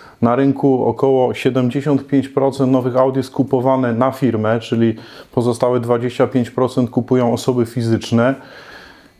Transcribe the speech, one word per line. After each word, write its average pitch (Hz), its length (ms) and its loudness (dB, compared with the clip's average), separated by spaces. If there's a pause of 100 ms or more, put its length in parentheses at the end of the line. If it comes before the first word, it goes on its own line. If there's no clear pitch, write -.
(220)
na 117 140 2
rynku 139 500 2
około 127 480 0
siedemdziesiąt 135 720 -2
pięć 135 220 0
procent 135 420 0
nowych 127 260 0
aut 131 200 2
jest 127 140 -4
kupowane 131 600 0
na 123 180 0
firmę, 110 480 0
czyli 113 360 0 (360)
pozostałe 123 480 0
dwadzieścia 120 480 0
pięć 123 240 -2
procent 123 380 -2
kupują 120 440 0
osoby 123 320 0
fizyczne. 117 680 0 (840)